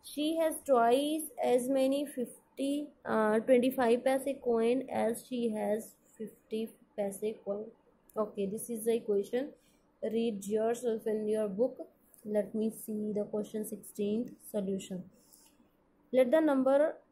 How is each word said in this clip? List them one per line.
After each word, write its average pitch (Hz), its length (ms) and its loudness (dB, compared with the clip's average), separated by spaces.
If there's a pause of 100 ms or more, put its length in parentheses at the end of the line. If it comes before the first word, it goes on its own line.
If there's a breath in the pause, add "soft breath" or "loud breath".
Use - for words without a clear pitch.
She 302 220 -4 (100)
has 320 320 0
twice 277 580 4 (220)
as 247 180 4 (120)
many 269 200 2 (140)
fifty, - 560 -6 (340)
uh, 220 360 2 (100)
twenty-five 247 580 4
paise 269 240 0 (160)
coin 233 380 2 (160)
as 226 260 -2
she 247 140 -6 (160)
has 214 340 -2 (300)
fifty 220 420 -8 (320)
paise 196 260 -4 (220)
coin। 208 240 -6 (480)
Okay, 208 400 -2
this 220 220 -8
is 214 80 -6
the 226 160 2
equation। 233 520 -2 (480 soft breath)
Read 214 540 -2
yourself 226 600 0
in 214 100 -2
your 214 200 0 (140)
book। 262 240 -2 (400)
Let 208 300 -2
me 220 260 0
see 214 320 -4
the 208 220 -2
question 214 400 -6
sixteenth 208 580 -4 (220)
solution। 190 500 -4 (1080 soft breath)
Let 254 220 6
the 320 160 6
number 269 280 4 (320)